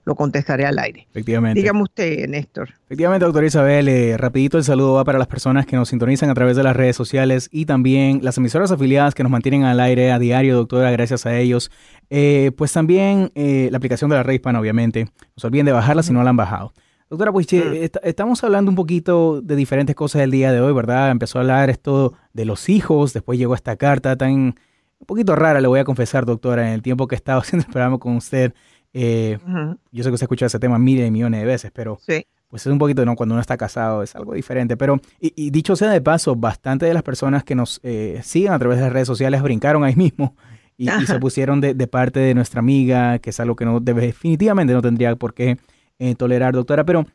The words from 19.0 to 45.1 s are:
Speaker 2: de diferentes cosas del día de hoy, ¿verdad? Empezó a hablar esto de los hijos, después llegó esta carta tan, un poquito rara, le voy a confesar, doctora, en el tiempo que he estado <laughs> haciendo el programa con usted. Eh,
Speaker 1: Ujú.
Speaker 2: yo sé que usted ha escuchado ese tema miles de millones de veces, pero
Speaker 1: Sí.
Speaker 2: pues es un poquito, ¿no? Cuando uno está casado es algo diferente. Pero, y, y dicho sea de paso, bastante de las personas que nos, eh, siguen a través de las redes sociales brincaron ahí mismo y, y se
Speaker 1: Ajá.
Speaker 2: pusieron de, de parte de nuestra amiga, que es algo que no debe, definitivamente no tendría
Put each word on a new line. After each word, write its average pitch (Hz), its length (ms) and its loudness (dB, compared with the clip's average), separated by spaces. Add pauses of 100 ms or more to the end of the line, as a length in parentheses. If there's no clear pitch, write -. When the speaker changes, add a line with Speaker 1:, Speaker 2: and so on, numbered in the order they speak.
Speaker 2:
de 147 160 -4
diferentes 139 400 0
cosas 147 240 -2
del 135 100 2
día 131 220 2
de 120 80 2
hoy, 139 140 2
¿verdad? 127 360 0
Empezó 117 280 -2
a 127 40 0
hablar 131 280 2
esto 135 420 0 (220)
de 113 100 -6
los 107 240 -6
hijos, 151 460 2
después 123 240 -4
llegó 123 160 0
esta 113 220 -6
carta 135 400 0
tan, 135 160 0
un - 760 -4
poquito 196 280 0
rara, 147 280 4
le 131 60 4
voy 135 120 4
a 139 40 0
confesar, 127 420 -2
doctora, 117 420 -2
en 110 60 -2
el 107 80 -6
tiempo 127 260 -2
que 127 60 -6
he - 20 -2
estado 131 240 -2
<laughs> - 0 -
haciendo 170 260 -2
el - 60 -18
programa 127 260 -2
con 120 180 -4
usted. 127 360 -2 (420)
Eh, 113 520 -2
Speaker 1:
Ujú. 165 320 -6 (120)
Speaker 2:
yo 120 140 -8
sé 131 60 -2
que 120 40 0
usted 127 100 -4
ha - 20 -2
escuchado 123 220 -2
ese 110 100 -4
tema 120 200 0
miles 127 260 4
de 113 60 0
millones 113 300 -2
de 107 60 -4
veces, 120 260 -4
pero 110 340 -10
Speaker 1:
Sí. 160 200 -4 (220)
Speaker 2:
pues - 180 -14
es 135 60 0
un 143 60 2
poquito, 139 280 0
¿no? 117 100 -2
Cuando 113 180 -2
uno 117 60 0
está 120 160 -4
casado 110 460 -4
es 104 120 -10
algo - 200 -12
diferente. 123 420 -4
Pero, 139 240 0 (180)
y, 160 160 -4
y 147 160 -8
dicho 160 260 0
sea 208 140 2
de 175 120 2
paso, 151 340 0
bastante 131 480 -4
de 165 80 2
las 170 100 0
personas 139 400 -2
que - 120 -6
nos, 123 300 -4
eh, 110 380 -6
siguen 190 300 0
a 156 60 0
través 123 200 0
de 131 60 0
las 131 80 -2
redes 127 160 -2
sociales 135 340 -2
brincaron 143 420 0
ahí 127 120 0
mismo 143 400 0 (400)
y, 127 80 -8
y 214 220 -2
se 202 60 0
Speaker 1:
Ajá. 127 80 -2
Speaker 2:
pusieron 135 420 0
de, 139 100 0
de 127 140 -2
parte 127 340 -2
de 131 140 2
nuestra 123 260 -2
amiga, 123 580 2
que 113 120 -12
es - 100 -6
algo 117 160 -2
que 120 80 -6
no 117 160 0
debe, 120 220 0
definitivamente 165 720 0
no 123 80 2
tendría 117 340 0